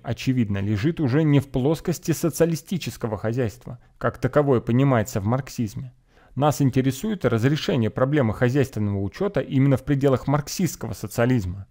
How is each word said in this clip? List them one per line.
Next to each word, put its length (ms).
очевидно, 540
лежит 420
уже 240
не 160
в 80
плоскости 640
социалистического 1080
хозяйства, 640
как 200
таковое 420
понимается 640
в 40
марксизме. 680
Нас 260
интересует 640
разрешение 640
проблемы 440
хозяйственного 680
учета 380
именно 380
в 80
пределах 420
марксистского 680
социализма. 760